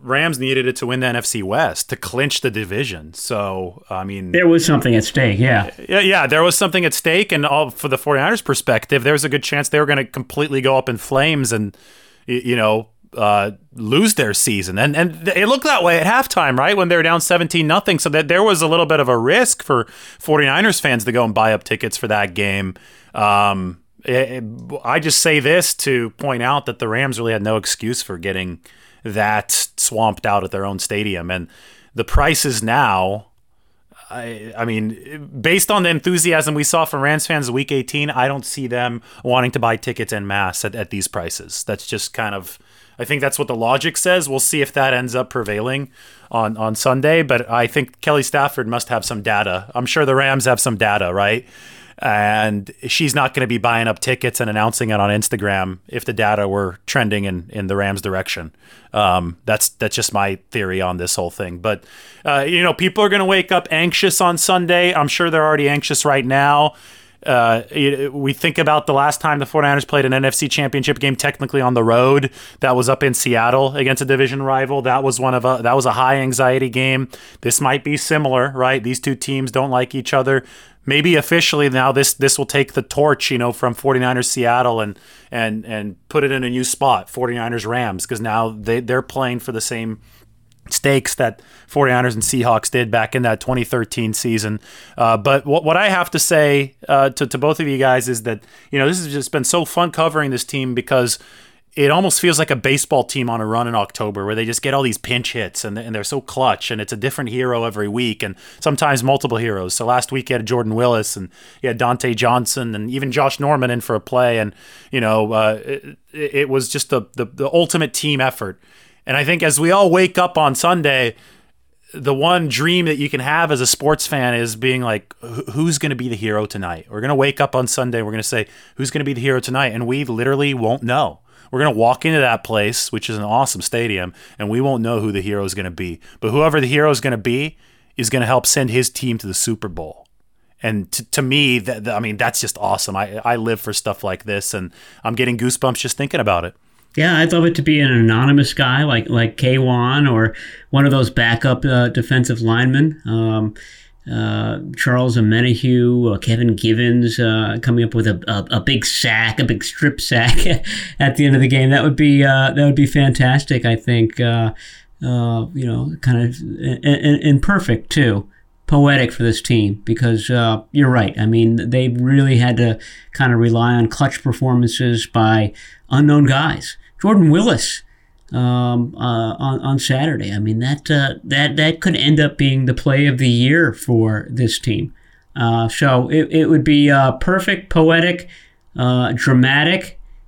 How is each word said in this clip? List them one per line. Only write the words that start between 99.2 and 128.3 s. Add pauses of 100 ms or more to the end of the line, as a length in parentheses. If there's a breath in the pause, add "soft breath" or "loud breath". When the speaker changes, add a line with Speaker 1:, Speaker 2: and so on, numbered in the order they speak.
Speaker 1:
been
so
fun
covering
this
team
because (560 soft breath)
it
almost
feels
like
a
baseball
team
on
a
run
in
October
where
they
just
get
all
these
pinch
hits
and,
and
they're
so
clutch,
and
it's
a
different
hero
every
week
and (240 loud breath)
sometimes
multiple
heroes.
So
last
week
you
had
Jordan
Willis
and (320 soft breath)
you
had
Dante
Johnson
and
even
Josh
Norman
in
for
a
play.
And, (360 loud breath)
you
know,
uh,
it, (160)
it
was
just
the, (120)
the,
the
ultimate
team
effort. (460 soft breath)
And
I
think
as
we
all
wake
up
on
Sunday, (800 soft breath)
the
one
dream
that
you
can
have
as
a
sports
fan
is
being
like,
"Wh-,
who's
gonna
be
the
hero
tonight?"
We're
gonna
wake
up
on
Sunday,
we're
gonna
say, (280 soft breath)